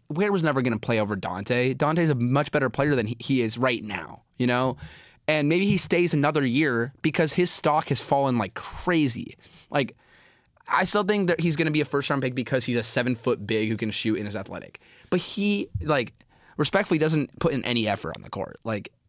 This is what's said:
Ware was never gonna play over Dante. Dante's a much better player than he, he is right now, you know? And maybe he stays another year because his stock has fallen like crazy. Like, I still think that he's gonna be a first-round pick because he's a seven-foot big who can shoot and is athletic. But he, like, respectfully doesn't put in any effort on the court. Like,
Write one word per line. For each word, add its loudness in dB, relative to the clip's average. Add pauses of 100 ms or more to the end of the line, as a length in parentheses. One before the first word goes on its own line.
Ware 0
was 0
never 2
gonna 0
play 0
over 0
Dante. -2
Dante's 2
a 2
much 2
better 2
player 2
than 2
he, -6
he 2
is -2
right 2
now, -10 (160)
you 2
know? 2 (500)
And 2
maybe 2
he 2
stays 0
another 2
year 2 (100)
because 0
his 2
stock 0
has 0
fallen 2
like -2
crazy. -2 (360)
Like, -2 (720)
I 2
still 0
think 2
that 2
he's 2
gonna 0
be 2
a 2
first-round -2
pick -2
because -2
he's 0
a 0
seven-foot -2
big 0
who -2
can -4
shoot -2
and -4
is -6
athletic. -12 (300)
But 0
he, -2 (120)
like, 0 (440)
respectfully 2
doesn't 0
put 2
in -2
any 0
effort -2
on -16
the -18
court. -10
Like, -6 (160)